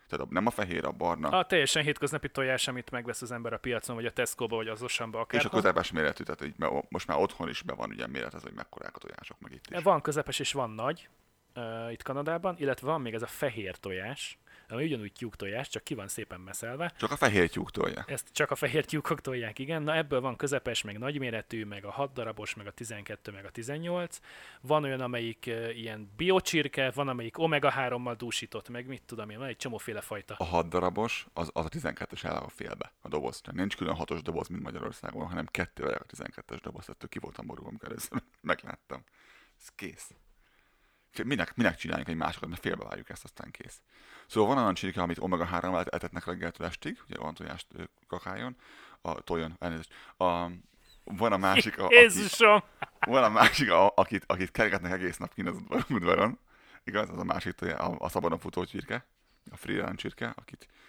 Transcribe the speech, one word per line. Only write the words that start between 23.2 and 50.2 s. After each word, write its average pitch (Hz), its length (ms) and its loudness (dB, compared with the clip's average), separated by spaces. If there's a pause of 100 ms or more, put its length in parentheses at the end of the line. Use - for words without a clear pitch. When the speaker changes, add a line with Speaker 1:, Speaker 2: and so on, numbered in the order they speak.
Speaker 2:
meg 98 120 -16
a 95 60 -14
tizennyolc. 165 680 -6 (420)
Van 151 240 4
olyan, 131 160 -2
amelyik, 117 460 -4
ö, 113 220 -4
ilyen 110 480 -8
biocsirke, 151 720 2
van, 139 180 0
amelyik 117 300 -4
omega-hárommal 131 760 2
dúsított, 110 540 -6
meg 123 180 -10
mit 131 160 -12
tudom 107 280 -10
én, 107 80 -12
van 135 100 -8
egy 110 80 -8
csomóféle 110 440 -6
fajta. 104 380 -8
Speaker 1:
A 92 60 0
hat 85 240 2
darabos, 90 640 2
az, 85 200 -4
az 82 120 -2
a 80 40 -4
tizenkettes - 560 -6
el - 120 -2
a - 120 -6
félbe, - 520 -12
a - 80 -16
doboz. 67 320 -4
Tehát - 200 -8
nincs 98 160 -2
külön 82 180 -2
hatos 82 280 -4
doboz, - 260 -4
mint 87 140 -8
Magyarországon, - 680 -8
hanem 87 180 -6
kettővel - 540 -4
a - 60 -16
tizenkettes - 540 -12
doboz. - 280 -14
Ettől - 200 -14
ki - 100 -10
voltam - 280 -10
borulva, - 220 -12
amikor - 200 -14
először - 340 -6 (120)
<laughs> - 60 -20
megláttam. - 640 -6 (560)
Ez - 140 -20
kész. - 360 -12 (1120)
Minek, 113 320 0
minek 101 200 4
csináljunk 80 320 -4
egy 82 80 -2
másokat, 80 320 -2
mert 87 120 -8
félbevágjuk - 500 -4
ezt, - 140 -14
aztán - 260 -16
kész. - 300 -18 (460)
Szóval 110 280 6
van 131 80 4
olyan 98 120 4
csirke, 95 280 -2
amit 85 160 0
omega-hárommal 90 640 0
etetnek 87 420 -6
reggeltől 87 400 -4
estig, - 420 -8
ugye - 100 -10
van 80 160 -6
tojást, - 400 -10
ö, - 80 -10 (240)
kakájon, 104 500 -8 (440)
a 82 200 -4
tojon, 82 400 -2
elnézést. 82 340 -6 (220)
A, 87 340 2 (540)